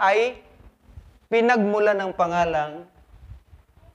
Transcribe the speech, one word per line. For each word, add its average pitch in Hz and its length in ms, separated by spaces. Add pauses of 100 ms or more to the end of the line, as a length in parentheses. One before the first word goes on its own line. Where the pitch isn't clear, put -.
ay 214 400 (880)
pinagmula 214 640
ng 196 240
pangalang 170 640 (1120)